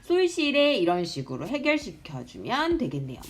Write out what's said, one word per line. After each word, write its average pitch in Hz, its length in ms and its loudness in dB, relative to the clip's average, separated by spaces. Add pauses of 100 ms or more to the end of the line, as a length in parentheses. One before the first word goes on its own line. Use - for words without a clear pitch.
솔시레 294 720 4
이런 175 300 2
식으로 135 420 -6
해결시켜주면 262 1300 -2
되겠네요. 135 520 -4